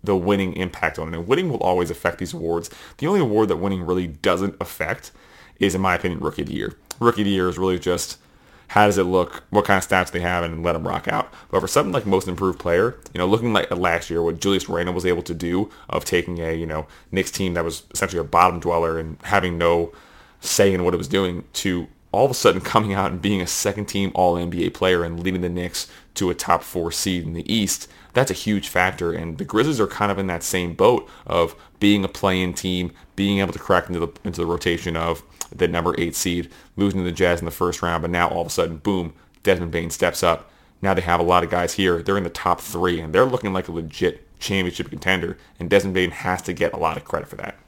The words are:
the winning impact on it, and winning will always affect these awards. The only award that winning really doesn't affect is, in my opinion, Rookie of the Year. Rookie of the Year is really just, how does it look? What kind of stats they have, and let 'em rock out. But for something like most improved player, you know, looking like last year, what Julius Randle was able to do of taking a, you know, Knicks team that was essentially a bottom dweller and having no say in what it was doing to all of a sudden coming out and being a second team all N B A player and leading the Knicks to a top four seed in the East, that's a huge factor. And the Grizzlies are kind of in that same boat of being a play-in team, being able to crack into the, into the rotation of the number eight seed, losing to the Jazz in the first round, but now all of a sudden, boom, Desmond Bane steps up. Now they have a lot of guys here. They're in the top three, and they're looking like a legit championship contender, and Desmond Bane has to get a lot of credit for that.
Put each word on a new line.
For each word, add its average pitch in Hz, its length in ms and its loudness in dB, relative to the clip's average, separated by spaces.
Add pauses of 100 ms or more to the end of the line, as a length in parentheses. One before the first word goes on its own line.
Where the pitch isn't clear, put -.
the 98 140 2
winning 95 400 2
impact 87 420 -4
on 80 140 -6
it, 82 40 -6
and 85 120 -8
winning 170 200 2
will 123 140 -2
always 90 260 2
affect 85 300 -2
these 85 140 -6
awards. 85 360 -4 (280)
The 143 100 -4
only 190 140 2
award 110 260 4
that 87 100 0
winning 92 280 -2
really 90 220 0
doesn't 90 520 0
affect - 520 -6 (500)
is, 95 140 2
in 92 60 0
my 92 140 4
opinion, 85 240 -2
Rookie 76 220 -4
of 71 80 -6
the - 60 -4
Year. 52 180 -4 (260)
Rookie 117 220 4
of 104 40 2
the 101 60 2
Year 92 160 2
is 85 100 -2
really 92 220 0
just, - 380 -2 (540)
how 104 140 8
does 101 120 4
it 95 60 4
look? 90 460 0
What 101 140 4
kind 98 180 2
of - 60 -8
stats 92 240 2
they 87 80 -4
have, 87 240 0
and 82 180 -6
let 85 140 0
'em 80 100 -6
rock 87 220 -4
out. - 260 -2 (160)
But 95 120 2
for 95 60 -4
something 175 260 2
like 117 120 -2
most 95 220 2
improved 90 320 -2
player, 90 380 2 (160)
you - 40 -8
know, 90 80 0
looking 113 280 2
like - 180 0
last 87 380 0
year, 85 120 0
what 85 200 0
Julius 98 260 0
Randle 87 260 -2
was 90 120 -2
able 87 180 0
to 85 100 -8
do 87 360 -2 (200)
of 80 140 -2
taking 87 360 -2
a, 82 140 -4
you 82 120 -4
know, 78 200 -6 (260)
Knicks 92 200 -2
team 92 220 -2
that 85 100 0
was 82 200 -6 (100)
essentially 92 260 -2
a 80 60 -2
bottom 85 340 4
dweller 82 400 0
and 80 240 -10
having 90 340 0
no 85 360 2 (480)
say 98 320 4
in 90 100 0
what 87 100 2
it 87 40 0
was 78 100 -4
doing 87 460 -2
to 90 340 -2 (240)
all 107 140 4
of - 60 2
a - 20 -4
sudden 92 280 4
coming 107 320 0
out 95 180 0
and 87 100 -6
being 98 200 0
a 87 60 -4
second 101 380 -4
team 98 280 -2
all 87 240 2
N 87 120 -4
B 85 160 -2
A 87 40 0
player 90 340 2
and 85 200 -6
leading 92 180 -2
the 90 80 -2
Knicks 87 380 -6 (280)
to 95 140 0
a 87 60 -2
top - 260 2
four 85 300 -4
seed 90 320 -2
in 82 100 -8
the 85 200 -4
East, 107 340 -2 (260)
that's 127 180 2
a - 20 -2
huge 101 340 -2
factor. 90 460 0
And 82 240 -6
the 196 80 -6
Grizzlies 131 340 0
are 101 80 4
kind 104 240 -2
of 95 60 -2
in 98 100 -2
that 85 160 -4
same 87 300 -2
boat 110 340 4 (180)
of 85 300 0 (240)
being 101 240 4
a 95 40 -2
play-in 92 460 0
team, 90 380 -2 (240)
being 98 240 2
able 90 140 0
to - 60 -10
crack 90 280 2
into 87 120 -4
the, 82 80 0 (160)
into 85 180 -4
the 82 60 0
rotation 85 500 -2
of 82 240 -2 (340)
the 87 120 2
number 85 320 0
eight 85 160 -2
seed, 87 340 -2 (260)
losing 95 260 0
to - 20 -2
the 87 80 -2
Jazz 87 280 2
in 82 60 -6
the 80 60 -4
first 87 300 -2
round, 85 200 0
but 82 80 -4
now 87 200 2
all 85 120 -4
of 82 60 -4
a - 20 -12
sudden, 82 280 -2
boom, 87 360 -2 (300)
Desmond 87 280 2
Bane 82 200 -2
steps - 320 0
up. 85 280 2 (300)
Now 98 120 2
they 90 80 2
have 87 180 2
a 85 40 2
lot 87 200 4
of 82 60 -4
guys 87 240 0
here. 87 280 2
They're 98 160 0
in 98 60 -2
the 85 60 -6
top - 300 0
three, 87 400 -2
and 78 140 -8
they're 101 100 6
looking 123 300 -2
like 90 140 -4
a 90 40 -10
legit 82 680 -4
championship 92 500 -2
contender, 90 480 -2 (220)
and 87 100 -6
Desmond 95 240 4
Bane 90 180 2
has 92 320 -4
to 92 100 -4
get 85 200 0
a 80 40 -8
lot 80 200 0
of - 80 -12
credit - 240 -6
for - 80 -14
that. - 200 -12 (100)